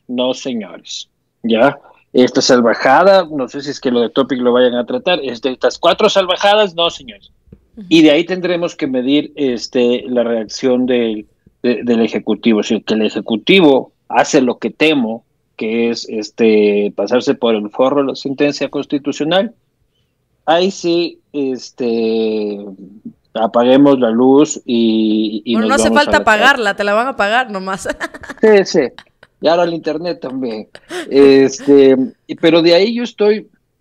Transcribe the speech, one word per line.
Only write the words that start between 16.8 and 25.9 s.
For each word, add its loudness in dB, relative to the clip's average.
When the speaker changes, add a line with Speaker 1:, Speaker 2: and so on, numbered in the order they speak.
Speaker 1:
pasarse -2
por -2
el -4
forro 0
la -6
sentencia -4
constitucional, -4
ahí 2
sí, -4
este, -4
apaguemos 4
la 2
luz 2
y, 0
y -4
Speaker 2:
Bueno, 0
Speaker 1:
nos -
Speaker 2:
no 0
hace 2